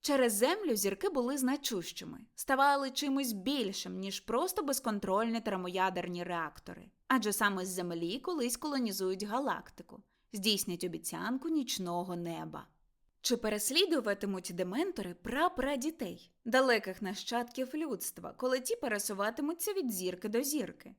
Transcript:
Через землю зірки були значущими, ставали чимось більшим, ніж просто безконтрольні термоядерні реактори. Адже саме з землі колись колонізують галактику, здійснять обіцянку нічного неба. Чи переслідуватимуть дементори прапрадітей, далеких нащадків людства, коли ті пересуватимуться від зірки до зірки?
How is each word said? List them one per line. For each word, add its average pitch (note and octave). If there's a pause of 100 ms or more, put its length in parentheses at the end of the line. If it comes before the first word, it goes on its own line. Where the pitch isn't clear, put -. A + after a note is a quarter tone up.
Через C4
землю C#4+
зірки G3
були C4+
значущими, B3 (160)
ставали C#4
чимось C4+
більшим, G3
ніж G3
просто D4+
безконтрольні A3+
термоядерні F3+
реактори. F3 (180)
Адже G#3+
саме G3
з F#3+
землі F3
колись C4+
колонізують G3+
галактику, G#3 (300)
здійснять G3
обіцянку F3+
нічного F3+
неба. D#3+ (540)
Чи -
переслідуватимуть G#3+
дементори F#3+
прапрадітей, C4+ (140)
далеких A#3
нащадків A#3+
людства, -
коли B3+
ті C4
пересуватимуться A#3
від D4+
зірки F#3
до A#3
зірки? C#4+